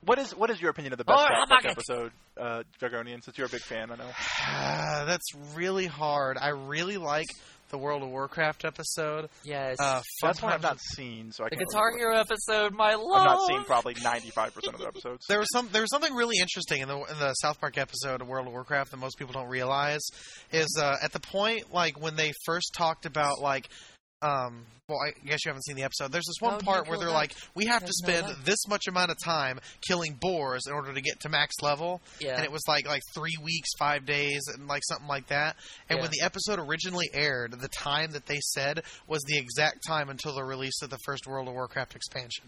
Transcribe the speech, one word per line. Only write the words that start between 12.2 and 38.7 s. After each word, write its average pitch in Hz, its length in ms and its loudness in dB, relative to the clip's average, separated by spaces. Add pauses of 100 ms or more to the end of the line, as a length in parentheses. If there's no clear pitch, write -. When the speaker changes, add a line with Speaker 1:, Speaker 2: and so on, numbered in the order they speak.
Speaker 2:
my 214 220 6
love! 349 260 6
Speaker 1:
I've 381 40 10 (120)
not 381 100 4
seen 392 160 2
probably 123 300 2 (100)
ninety-five 113 520 0
percent - 180 -6
of - 80 -10
the 120 60 -6
episodes. 123 420 -10
Speaker 3:
There 202 100 4
was 214 140 0
some, 247 180 2
there 214 100 4
was 220 100 0
something 294 240 2
really 233 260 2
interesting 175 400 0
in 135 60 -4
the, 139 100 -2
in 151 220 -6
the 139 160 2
South 151 260 0
Park 147 160 -2
episode 127 440 -2
of 127 60 -10
World 127 200 -4
of 120 60 -10
Warcraft 135 380 -2
that 135 60 -12
most 131 220 -8
people 127 140 -8
don't 127 160 -6
realize 139 520 2 (500)
is, 156 300 2
uh, 143 220 4
at 156 100 -2
the 180 60 -2
point, 208 520 0
like, 165 300 2
when 156 140 -2
they 156 180 2 (120)
first 170 300 -2
talked 160 300 0
about, 143 340 2
like, 135 300 0 (540)
um, 123 420 0 (220)
well, 147 160 -2
I 147 100 -2 (120)
guess 147 200 0
you 165 40 -2
haven't 135 140 -6
seen 143 140 -8
the 135 60 -4
episode. 135 280 -2
There's 170 160 0
this 170 180 -4
one 214 100 4
Speaker 2:
Oh, - 40 -4
Speaker 3:
part 190 260 2
Speaker 2:
you 151 60 -10
Speaker 3:
where 165 80 -2
they're 170 80 -2
Speaker 2:
killed 165 80 2
Speaker 3:
like, 151 180 2
Speaker 2:
that. - 220 -16
Speaker 3:
"We 208 120 0
have 233 120 4
to 185 60 -8
Speaker 2:
There's 180 180 -2
no 175 100 4
Speaker 3:
spend 170 140 2
Speaker 2:
way. 139 180 -10
Speaker 3:
this 202 220 2
much 202 200 0
amount 180 220 4
of 160 140 -2
time 139 360 0 (280)
killing 165 320 2
boars 143 480 2
in 139 60 -4
order 139 200 -4
to 135 80 -2
get 143 200 -2
to 147 80 -6
max 147 340 2
level." 160 380 0 (180)
Speaker 2:
Yeah. 139 160 -2
Speaker 3:
And 127 80 0
it 139 80 -2
was, 151 160 -6
like, 147 200 4
like, 143 140 0 (140)
three 160 260 -4
weeks, 160 280 -4 (100)
five 147 260 2
days, 143 360 0 (120)
and, 143 140 -12
like, 143 180 -2
something 147 220 -6
like 139 200 -4
that. 147 280 0 (340)
And 165 120 4
when 165 120 -2
Speaker 2:
Yeah. 147 60 -2
Speaker 3:
the 156 60 4
episode 196 340 0
originally 170 540 -2
aired, 131 460 0
the 131 100 -8
time 151 420 0
that 147 160 -10
they 147 140 -2
said 147 420 -2 (240)